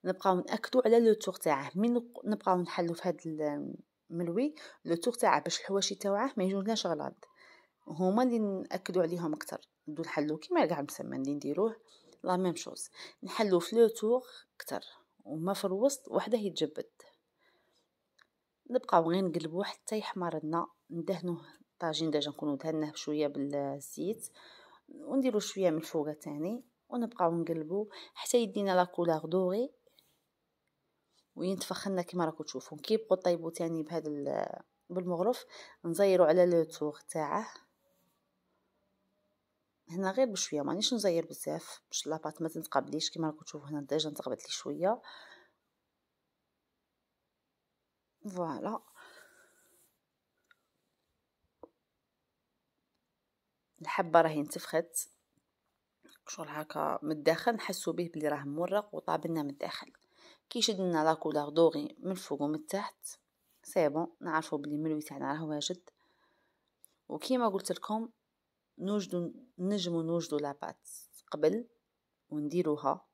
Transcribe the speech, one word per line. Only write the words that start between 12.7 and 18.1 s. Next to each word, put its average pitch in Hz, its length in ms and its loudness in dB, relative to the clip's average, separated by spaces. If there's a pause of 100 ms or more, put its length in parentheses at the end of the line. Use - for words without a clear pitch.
نحلوا 190 360 4
في 175 160 -2
لو 233 120 10
تور 220 340 2 (340)
اكثر، - 260 -8 (440)
وما 160 280 -2
في 190 120 -4
الوسط 202 420 2
وحده - 300 0
يتجبد. 165 520 -2 (1800)